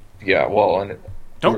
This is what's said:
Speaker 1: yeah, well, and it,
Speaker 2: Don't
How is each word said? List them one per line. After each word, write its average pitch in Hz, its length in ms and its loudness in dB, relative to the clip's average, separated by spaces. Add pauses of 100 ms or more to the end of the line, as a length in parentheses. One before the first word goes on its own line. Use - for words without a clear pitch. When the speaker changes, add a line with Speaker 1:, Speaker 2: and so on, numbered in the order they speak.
(240)
Speaker 1:
yeah, 90 220 2
well, 98 340 2
and 101 120 -6
it, - 80 -14 (400)
Speaker 2:
Don't 220 180 2